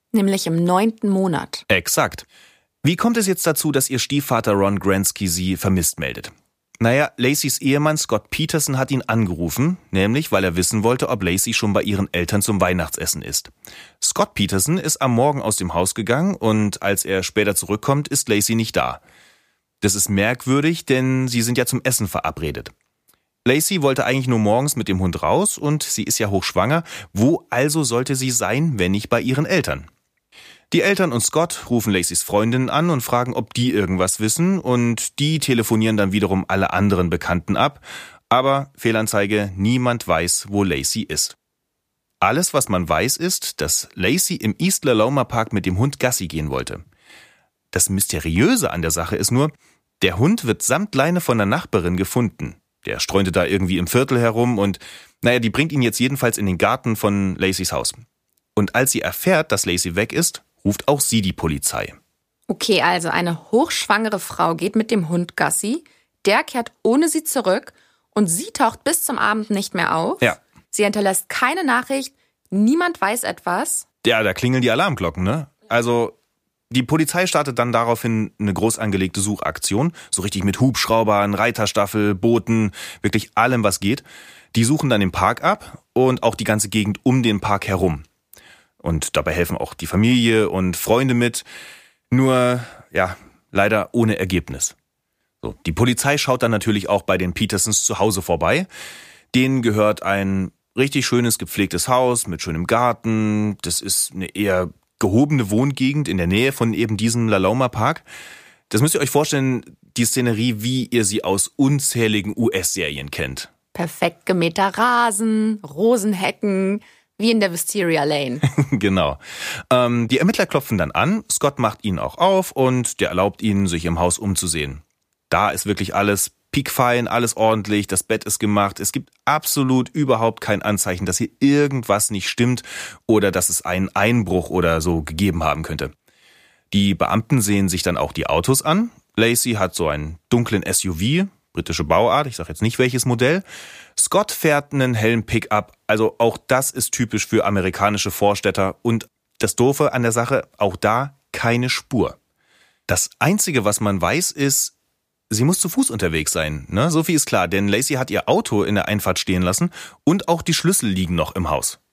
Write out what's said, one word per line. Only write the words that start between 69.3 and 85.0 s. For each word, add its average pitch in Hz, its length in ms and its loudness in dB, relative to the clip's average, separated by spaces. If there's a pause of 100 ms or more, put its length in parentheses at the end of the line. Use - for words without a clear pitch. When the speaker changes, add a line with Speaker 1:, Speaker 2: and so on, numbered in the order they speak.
Speaker 1:
nicht 202 240 -2
mehr 170 200 0
auf. 185 280 -2
Speaker 2:
Ja. 113 160 2 (320)
Speaker 1:
Sie 208 140 0
hinterlässt 196 440 -2
keine 330 360 -2
Nachricht, 262 500 -2 (340)
niemand 302 500 2
weiß 208 260 -2
etwas. - 640 -4 (180)
Speaker 2:
Ja, 113 160 2
da 101 100 0
klingeln 127 300 0
die 120 80 2
Alarmglocken, 113 520 0
ne? 139 260 -2 (200)
Also, 117 460 0 (560)
die 127 120 2
Polizei 160 440 0
startet 143 320 -2
dann 120 140 0
daraufhin 113 680 0
eine 101 140 0
groß 107 260 0
angelegte 98 440 -2
Suchaktion, 104 720 -2 (180)
so - 100 2
richtig 95 240 -4
mit 98 160 0
Hubschraubern, 107 720 2
Reiterstaffel, 104 800 0
Booten, 113 580 2 (280)
wirklich 104 360 -2
allem, 117 280 2
was 98 160 0
geht. 101 240 -2 (500)
Die 113 100 4
suchen 143 260 2
dann 107 100 4